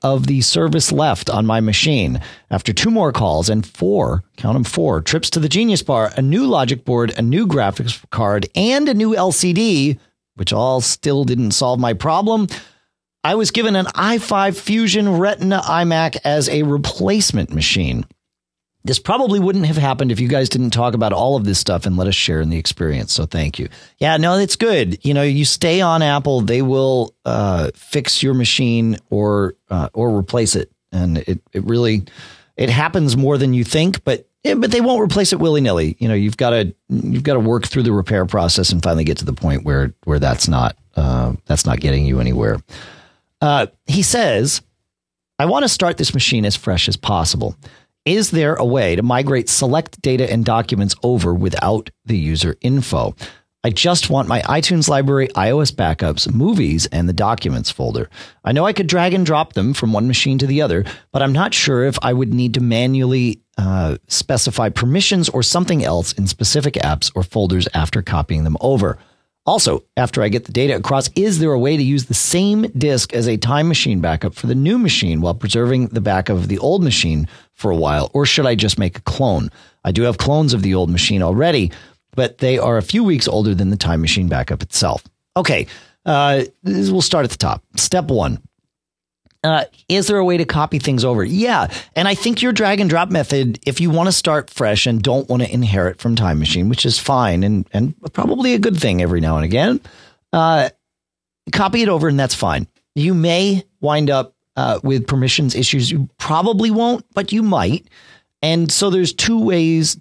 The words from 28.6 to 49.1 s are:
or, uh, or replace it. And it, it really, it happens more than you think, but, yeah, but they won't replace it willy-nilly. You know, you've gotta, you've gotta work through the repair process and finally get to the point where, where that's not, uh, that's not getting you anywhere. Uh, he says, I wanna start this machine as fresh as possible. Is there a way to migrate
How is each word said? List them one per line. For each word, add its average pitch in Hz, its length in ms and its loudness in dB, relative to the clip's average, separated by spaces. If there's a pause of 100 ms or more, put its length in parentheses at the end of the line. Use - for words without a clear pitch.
or, 101 440 0 (160)
uh, 87 240 -2
or 113 240 0
replace 107 400 0
it. - 120 -4 (220)
And 87 280 0
it, 90 200 -4 (140)
it 98 100 -4
really, 110 400 0 (540)
it 127 120 0
happens 151 460 2
more 135 220 2
than 127 160 2
you 123 100 2
think, 165 400 0
but, - 240 -4 (160)
yeah, 294 120 0
but 233 160 0
they 240 100 2
won't 247 200 2
replace 196 300 0
it 185 80 0
willy-nilly. 117 600 2
You 117 100 0
know, 113 40 2
you've 104 220 0
gotta, 117 400 0 (140)
you've 127 340 -2
gotta 143 160 2
work 110 280 0
through 131 160 -2
the 117 100 2
repair 98 320 0
process 90 480 0
and 85 100 0
finally 82 220 0
get 78 140 0
to 78 60 -8
the - 60 -4
point 71 320 -2
where, 69 300 0 (100)
where 76 160 0
that's 65 300 0
not, 64 260 0 (220)
uh, 71 340 0 (140)
that's - 200 0
not - 140 0
getting 71 260 0
you 64 140 2
anywhere. 60 400 0 (800)
Uh, 143 280 2 (200)
he 160 140 2
says, 143 600 0 (800)
I 143 60 0
wanna 247 240 2
start 175 260 0
this - 180 -2
machine 123 300 0
as 101 140 0
fresh - 320 -2
as - 80 -2
possible. 82 580 -2 (500)
Is 208 260 0
there 156 240 0
a - 100 -2
way 117 320 0
to 104 40 0
migrate 127 460 0